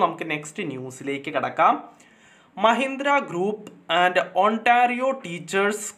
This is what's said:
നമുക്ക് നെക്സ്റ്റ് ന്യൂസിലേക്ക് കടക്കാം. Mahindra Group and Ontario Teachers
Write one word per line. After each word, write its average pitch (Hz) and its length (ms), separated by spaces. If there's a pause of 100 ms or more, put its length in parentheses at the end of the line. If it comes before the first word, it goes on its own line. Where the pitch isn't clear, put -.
നമുക്ക് 165 280
നെക്സ്റ്റ് 151 400
ന്യൂസിലേക്ക് 135 640
കടക്കാം. 156 400 (880)
Mahindra 269 520 (140)
Group 196 300 (420)
and 180 140 (300)
Ontario 240 640 (160)
Teachers 190 560 (160)